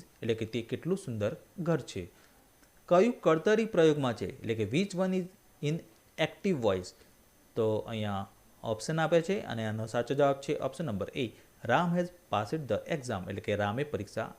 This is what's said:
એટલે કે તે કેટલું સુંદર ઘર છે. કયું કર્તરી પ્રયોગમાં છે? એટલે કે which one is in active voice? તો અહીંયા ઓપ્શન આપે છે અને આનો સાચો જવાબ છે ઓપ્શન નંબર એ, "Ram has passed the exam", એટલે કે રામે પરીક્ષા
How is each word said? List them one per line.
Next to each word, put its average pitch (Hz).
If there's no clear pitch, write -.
એટલે 113
કે 110
તે 113
કેટલું 156
સુંદર 113
ઘર 160
છે. -
કયું 190
કર્તરી 208
પ્રયોગમાં 147
છે? 101
એટલે 110
કે 110
which 170
one 185
is 185
in 156
active 160
voice? 95
તો 110
અહીંયા 104
ઓપ્શન 117
આપે 160
છે 190
અને 113
આનો 110
સાચો 123
જવાબ 139
છે -
ઓપ્શન 139
નંબર 101
એ, 139
"Ram 170
has 175
passed 120
the 104
exam", 110
એટલે 98
કે 104
રામે 104
પરીક્ષા 110